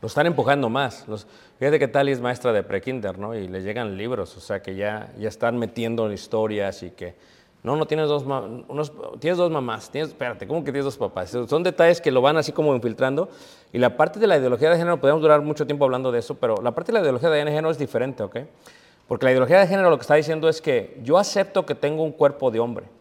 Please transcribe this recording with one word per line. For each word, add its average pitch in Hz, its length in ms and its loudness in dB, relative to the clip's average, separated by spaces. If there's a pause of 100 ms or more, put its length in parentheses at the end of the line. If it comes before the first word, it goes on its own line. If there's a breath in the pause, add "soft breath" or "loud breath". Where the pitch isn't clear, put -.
Lo - 20 -8
están 147 200 2
empujando 139 420 2
más. 127 380 -4
Los, 107 180 -12 (320 loud breath)
fíjate 143 220 2
que 135 80 0
Tali 139 240 0
es 123 100 -4
maestra 120 320 -2
de 101 80 2
prekinder, 98 560 -6
¿no? 104 160 -10
Y 101 140 -8
le 92 160 -8
llegan 104 340 -8
libros, 104 400 -8
o - 20 -20
sea, 98 220 -6
que 95 140 -12
ya, 104 420 -6
ya 104 100 -6
están 117 300 -2
metiendo 113 560 -4
historias 104 720 -4
y 87 80 -16
que, 87 240 -14 (480 soft breath)
no, 127 120 -2
no, 151 120 -2
tienes 151 200 -2
dos 147 160 -2
ma-, 135 180 -4 (260)
unos, 143 260 -8 (260)
tienes 170 200 -2
dos 175 100 2
mamás, 123 400 -6
tienes, 151 200 -6
espérate, 113 360 -8
¿cómo 143 180 -4
que 139 80 -6
tienes 139 140 -4
dos 139 120 -6
papás? 92 380 -6 (120)
Son 156 160 0
detalles 170 380 4
que 143 100 2
lo 127 100 4
van 147 160 6
así 151 140 -2
como 147 240 2
infiltrando. 131 540 -2 (440 loud breath)
Y 120 60 -2
la 123 180 2
parte 160 220 2
de 220 80 4
la 175 100 6
ideología 127 320 2
de 170 80 6
género, 170 240 0
podemos 151 220 4
durar 151 180 8
mucho 151 240 -2
tiempo 143 200 0
hablando 131 260 0
de 120 80 0
eso, 110 160 -8
pero 113 260 0
la 117 140 -2
parte 175 160 -4
de 220 80 2
la - 20 2
ideología 147 300 2
de 147 120 2
género 151 280 0
es 143 80 -4
diferente, 131 420 -4
¿ok? 101 160 -8 (720 soft breath)
Porque 123 180 -2
la 127 60 6
ideología 131 260 4
de 196 80 8
género 185 240 4
lo 151 80 6
que 135 60 -8
está 151 100 2
diciendo 156 340 2
es 160 140 0
que 127 400 -2
yo 135 160 2
acepto 196 480 0
que 147 80 -4
tengo 156 300 -2
un 156 80 -4
cuerpo 117 400 2
de 110 80 -2
hombre 117 260 -4 (160)